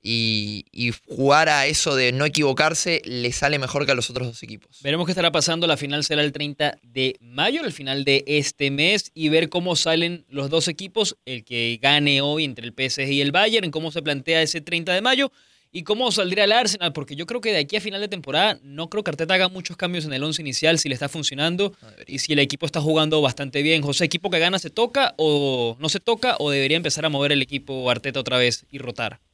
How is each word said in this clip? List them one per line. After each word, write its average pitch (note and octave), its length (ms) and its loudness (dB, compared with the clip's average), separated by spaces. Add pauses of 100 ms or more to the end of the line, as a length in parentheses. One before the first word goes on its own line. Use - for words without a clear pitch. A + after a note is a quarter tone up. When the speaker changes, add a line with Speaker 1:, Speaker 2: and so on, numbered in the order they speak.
Speaker 1:
y, G#2+ 680 -2
y A#2+ 200 -4 (160)
jugar C#3+ 400 4
a C#3+ 180 2
eso D3 280 0
de B2+ 180 2
no C3+ 120 0
equivocarse, D3+ 800 2
le A#2+ 280 -4
sale C#3+ 260 0
mejor C#3 260 -2
que C#3 80 2
a - 20 4
los A#2+ 140 -2
otros B2 200 -6
dos A2+ 140 -14
equipos. - 400 -18
Speaker 2:
Veremos D#3 240 -2
qué F#3 60 -2
estará E3+ 180 2
pasando. E3 360 0
La D#3 100 4
final D3 280 -4
será D3 180 0
el D3 100 0
treinta D3 500 -4
de B2+ 380 -2
mayo, D#3 440 -2
el G3 80 -4
final C#3 320 -4
de C#3 220 4
este C#3+ 440 0
mes, E3 420 2
y D#3+ 160 -2
ver D#3+ 220 4
cómo F3 260 -2
salen E3+ 520 0
los C#3 200 -6
dos D#3+ 200 0
equipos, F#3+ 580 -4
el B2 180 -10
que A#2 380 -2
gane C#3+ 400 4
hoy D3+ 220 0
entre A#2+ 200 -8
el A#2+ 80 -10
P C3 140 -2
S C3+ 180 -4
G C#3 80 -2
y C#3 80 2
el C#3 120 2
Bayern, G3+ 380 2
cómo D#3+ 200 -4
se D#3+ 100 -6
plantea D3 400 0
ese D#3+ 220 -2
treinta E3+ 320 -2
de F#3+ 80 0
mayo C4 300 2 (380)
y E3+ 140 -10
cómo A3+ 260 0
saldría F#3+ 340 0
el G3+ 80 4
Arsenal, G#3 400 2
porque - 220 -8
yo D#3+ 120 -8
creo A#3 160 -6
que A3 100 0
de F#3 60 2
aquí D3 180 -2
a G#3 40 0
final G3 200 -6
de G#3 80 -6
temporada F3+ 560 0
no C#3+ 240 -10
creo G#3 160 2
que F3+ 60 2
Arteta E3 240 0
haga F#3 140 4
muchos F3+ 280 -10
cambios F3 280 -4
en D3+ 80 -6
el C3+ 120 -2
once D#3 180 -4
inicial D#3 360 2
si D3+ 100 0
le C3 60 0
está C#3 140 -4
funcionando E3 720 -2
Speaker 1:
No A2+ 100 -20
debería. - 260 -14
Speaker 2:
y - 20 -6
si - 140 -2
el C#3+ 80 6
equipo C#3+ 260 0
está D#3 140 -2
jugando D#3 400 2
bastante C#3+ 420 -2
bien. D#3 200 4
José, C#3+ 240 0
¿equipo E3+ 240 -4
que F3 100 2
gana F3+ 180 2
se D#3+ 120 -8
toca B3 480 2
o C3+ 600 2
no D3+ 120 -4
se G3 100 -2
toca A#3 380 0
o D3 120 0
debería C#3 280 2
empezar D#3 260 -2
a D#3+ 60 2
mover C#3+ 220 2
el C#3 100 2
equipo C3 480 -6
Arteta B2+ 280 -2
otra B2+ 200 0
vez B2 340 2
y C#3 60 -14
rotar? A#2 420 -8 (140)